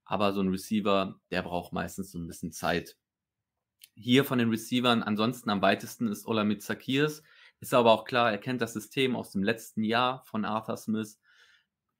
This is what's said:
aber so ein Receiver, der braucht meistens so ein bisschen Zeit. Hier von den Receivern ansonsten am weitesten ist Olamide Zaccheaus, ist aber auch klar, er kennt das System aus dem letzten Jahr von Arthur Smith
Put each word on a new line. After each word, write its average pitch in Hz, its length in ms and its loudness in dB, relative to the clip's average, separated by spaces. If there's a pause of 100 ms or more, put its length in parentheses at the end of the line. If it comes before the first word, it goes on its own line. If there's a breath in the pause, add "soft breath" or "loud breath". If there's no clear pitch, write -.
aber 101 260 0
so 98 80 -2
ein 95 80 2
Receiver, 98 720 0 (120)
der 90 100 0
braucht 87 320 -6
meistens 90 400 -8
so 87 40 -10
ein 85 100 -8
bisschen 85 260 -10
Zeit. 85 440 -2 (960)
Hier 123 300 4
von 139 140 0
den 117 140 4
Receivern 120 520 2
ansonsten 110 460 -2
am 101 120 0
weitesten 107 460 2
ist 101 180 -6
Olamide 107 340 0
Zaccheaus, 139 640 -2 (360 soft breath)
ist - 140 -8
aber 117 180 8
auch 110 140 6
klar, 120 260 2
er 104 60 -2
kennt 127 240 -4
das 113 100 -4
System 123 460 -2
aus 110 140 -10
dem 95 120 -2
letzten 110 400 -4
Jahr 123 400 0
von 107 220 -6
Arthur 110 320 -4
Smith 110 420 -4 (800 soft breath)